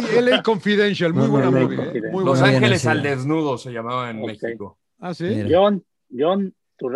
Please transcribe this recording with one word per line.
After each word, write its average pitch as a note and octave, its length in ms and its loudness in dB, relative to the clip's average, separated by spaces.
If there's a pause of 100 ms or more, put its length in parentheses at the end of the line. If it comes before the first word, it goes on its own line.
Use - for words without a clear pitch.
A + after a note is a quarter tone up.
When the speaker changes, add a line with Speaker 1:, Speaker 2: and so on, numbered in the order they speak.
(180)
Speaker 1:
L B3 160 4
A B3+ 100 2
Confidential, G3+ 680 0
muy C3 80 2
Speaker 2:
No, C3+ 60 2
no, C#3 40 0
Speaker 1:
buena C#3 180 2
Speaker 2:
L C3 80 4
A C3 40 4
Speaker 1:
movie, C3 140 0
¿eh? - 20 -6
Speaker 3:
Confidential. C3 340 -6
Speaker 1:
Muy F#3+ 140 -2
Speaker 4:
Los B2+ 60 4
Speaker 1:
buena. C3 100 4
Speaker 2:
No - 60 6
había C3 100 4
Speaker 4:
Ángeles - 280 2
Speaker 2:
nacido. D#3 60 2
Speaker 4:
al D3+ 120 0
desnudo C#3+ 540 -2
se B2+ 140 -12
llamaba A#2+ 380 -6
en A2 100 -10
Speaker 3:
Ok. A2+ 80 -8
Speaker 4:
México. G#2+ 520 -10 (200)
Speaker 1:
¿Ah, F3+ 140 -8
sí? E3 120 -10
Speaker 2:
Mira. G#2+ 260 -2
Speaker 3:
John, G3 340 2 (260)
John, F#3 420 -2 (220)
tu - 120 -8
Speaker 1:
Yo, A#2+ 80 -6